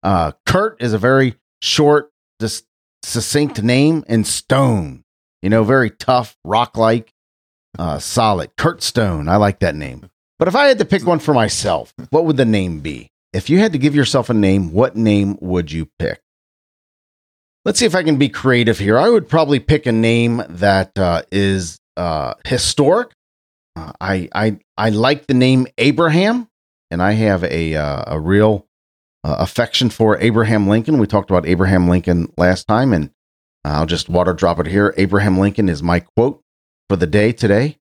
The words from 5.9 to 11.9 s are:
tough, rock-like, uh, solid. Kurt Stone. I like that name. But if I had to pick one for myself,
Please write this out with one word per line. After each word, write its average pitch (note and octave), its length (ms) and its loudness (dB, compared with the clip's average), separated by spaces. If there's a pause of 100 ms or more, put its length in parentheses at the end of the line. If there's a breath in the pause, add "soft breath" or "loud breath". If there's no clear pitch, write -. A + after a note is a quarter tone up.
tough, - 540 -4
rock-like, A2+ 720 0 (640)
uh, D#2+ 200 -6
solid. G#2 600 -2
Kurt - 240 -4
Stone. F2 460 -2
I F2+ 80 -2
like G2+ 240 0
that E2+ 140 -2
name. C2+ 360 -14 (280)
But E3 100 0
if F3+ 60 -6
I C#4+ 120 2
had C4 140 2
to - 40 2
pick F#3 220 -2
one F3 120 2
for D3+ 140 -2
myself, G2 600 -2 (160)